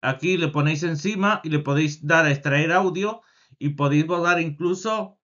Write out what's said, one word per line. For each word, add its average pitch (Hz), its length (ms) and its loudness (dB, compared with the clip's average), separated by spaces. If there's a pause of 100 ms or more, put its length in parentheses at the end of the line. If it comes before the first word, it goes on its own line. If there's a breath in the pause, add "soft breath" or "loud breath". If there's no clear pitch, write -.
Aquí 147 340 -2
le 165 140 0
ponéis 147 340 0
encima 190 580 0
y 160 100 -10
le 151 80 2
podéis 147 460 -2
dar 165 200 4
a 147 60 4
extraer 147 420 0
audio 190 480 0 (380 soft breath)
y 147 100 -2
podéis 147 380 0
borrar 175 340 0
incluso 185 880 -4